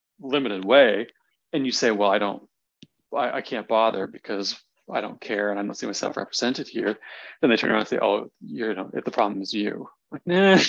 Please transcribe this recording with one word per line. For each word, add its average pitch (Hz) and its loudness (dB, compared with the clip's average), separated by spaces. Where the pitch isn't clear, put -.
limited 127 -4
way, 113 6
and 139 0
you 123 -2
say, 120 2
"Well, 101 2
I 104 4
don't, 101 -2
I, 127 -2
I 135 -6
can't 110 -8
bother 110 2
because 101 -6
I 143 -2
don't - -10
care 104 -2
and 101 -4
I 104 -4
don't 104 -6
see 123 -8
myself - -4
represented - -4
here," 107 -4
then 143 4
they 113 6
turn - 0
around 110 4
and 107 -4
say, 127 0
"Oh, 104 0
you 110 -4
know, 95 -8
the 113 -6
problem 101 0
is 95 -8
you." 104 -4
Like, - -14
"Nah, 190 6